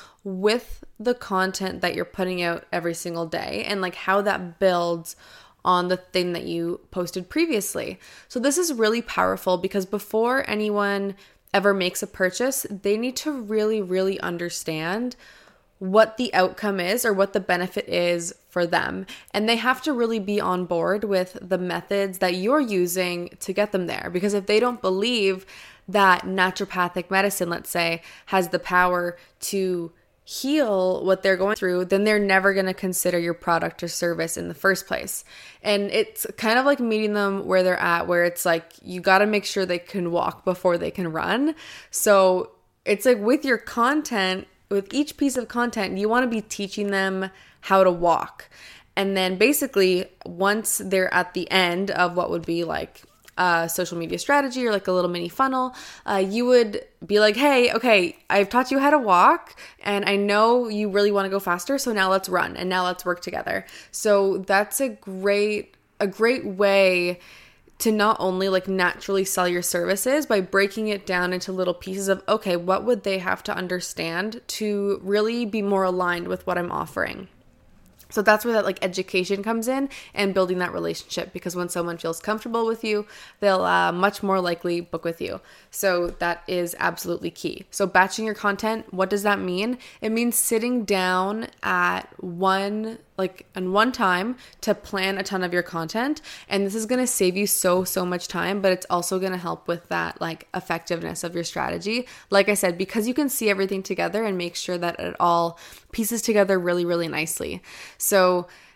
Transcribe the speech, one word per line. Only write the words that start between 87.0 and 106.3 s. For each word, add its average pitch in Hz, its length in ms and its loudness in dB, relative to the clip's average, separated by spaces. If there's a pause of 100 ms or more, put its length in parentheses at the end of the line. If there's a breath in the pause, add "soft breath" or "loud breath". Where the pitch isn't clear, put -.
key. - 400 -8
So 196 160 0
batching 190 400 2
your 214 80 -4
content, 214 580 -2
what 185 160 0
does 202 140 -2
that 208 160 2
mean? 196 400 -2 (240 loud breath)
It 220 80 -2
means 233 260 0
sitting 240 480 0
down 190 640 0 (160)
at 180 500 -2 (100)
one, 196 760 -2 (180)
like, 185 380 -6
in 185 160 -4
one 214 220 4
time 202 440 0 (260 loud breath)
to 208 120 0
plan 196 420 -4
a 196 60 -4
ton 190 220 -4
of 175 80 -4
your 175 100 2
content. 220 580 -4 (280 loud breath)
And 202 180 0
this 196 80 -4
is 220 120 -4
gonna 254 200 0
save 185 300 0
you 202 100 2
so, 185 380 2
so 180 200 -4
much 180 220 -4
time, 185 340 -4
but 190 120 4
it's 185 180 -2
also 180 300 0
gonna 185 160 -2
help 170 320 -8
with 170 200 -6
that, 170 320 -4
like, 165 320 -8
effectiveness 170 680 -6
of 175 140 -8
your 170 80 -4
strategy. 175 640 -4 (220 loud breath)
Like 196 180 6
I 208 60 2
said, 180 220 0
because 208 300 -2
you 247 80 -2
can 285 140 2
see 226 220 0
everything 190 340 0
together 180 400 -2
and 196 120 -2
make 175 200 -6
sure 180 220 -6
that 170 200 -4
it 170 220 -6
all 170 400 2 (320 loud breath)
pieces 226 300 -2
together 196 360 4